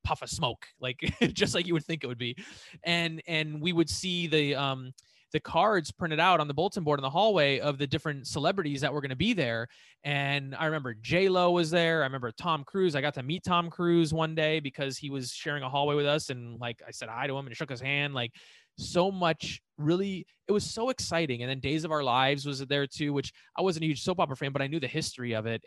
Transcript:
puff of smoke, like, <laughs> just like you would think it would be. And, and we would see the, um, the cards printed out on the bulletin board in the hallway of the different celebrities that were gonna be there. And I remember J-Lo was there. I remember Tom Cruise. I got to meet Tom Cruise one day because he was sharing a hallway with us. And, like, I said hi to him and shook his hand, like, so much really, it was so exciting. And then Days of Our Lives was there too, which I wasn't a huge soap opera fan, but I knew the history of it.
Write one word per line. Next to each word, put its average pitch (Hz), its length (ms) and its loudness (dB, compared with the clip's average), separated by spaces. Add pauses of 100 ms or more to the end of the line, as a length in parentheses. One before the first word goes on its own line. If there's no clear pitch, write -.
puff 156 160 -2
of 156 80 -10
smoke, 123 360 -4 (140)
like, 127 200 -6 (200)
<laughs> 240 140 2
just 196 200 0
like 180 140 0
you 170 60 0
would 156 120 0
think 160 200 -4
it - 20 -6
would 123 100 -6
be. 120 200 -4 (480)
And, 170 420 0
and 156 340 -2
we 175 120 0
would 165 160 4
see 175 380 -2
the, 143 280 2
um, 131 380 -4 (400)
the 156 80 2
cards 185 500 2
printed 160 300 0
out 180 180 6
on 147 80 0
the 143 60 -4
bulletin 175 320 0
board 147 140 2
in - 20 -6
the 135 80 -2
hallway 160 500 4
of 147 180 0
the 143 80 -2
different 139 400 -4
celebrities 151 540 0
that 139 140 0
were 147 80 -4
gonna 135 120 -4
be 180 200 2
there. 117 340 -2 (380)
And 139 500 -2
I 160 120 0
remember 143 260 -2
J-Lo 175 580 4
was 170 180 2
there. 165 320 4
I 139 40 2
remember 127 260 -4
Tom 156 320 -2
Cruise. 180 320 0
I 139 60 0
got 147 140 0
to 131 80 -6
meet 160 200 -4
Tom 175 260 2
Cruise 170 440 4
one 160 220 0
day 156 260 2
because 139 360 -4
he 147 120 -8
was 131 240 -6
sharing 147 300 -4
a 127 60 -4
hallway 143 260 2
with 147 100 2
us. 151 240 2
And, 120 320 -10
like, 120 260 -6
I 117 40 -14
said 113 180 -12
hi 120 180 -4
to 135 100 -4
him 139 80 -8
and 117 120 -14
shook 139 120 -6
his 123 120 -8
hand, 143 320 -2
like, 120 180 -4 (460)
so 180 340 0
much 175 480 0 (180)
really, 180 480 0 (220)
it 196 60 4
was 208 100 2
so 233 260 -4
exciting. 160 520 -2
And 123 80 -4
then 135 100 -4
Days 143 240 -2
of 165 80 -4
Our 147 140 2
Lives 135 400 4
was 139 200 -6
there 139 220 2
too, 147 240 -2
which 139 220 -2 (240)
I - 40 0
wasn't 170 220 0
a 160 40 2
huge 143 160 0
soap 185 180 0
opera 143 160 0
fan, 139 160 -4
but 139 80 0
I 139 60 0
knew 156 120 -2
the - 80 -2
history 123 460 -4
of 110 120 0
it. 113 220 -4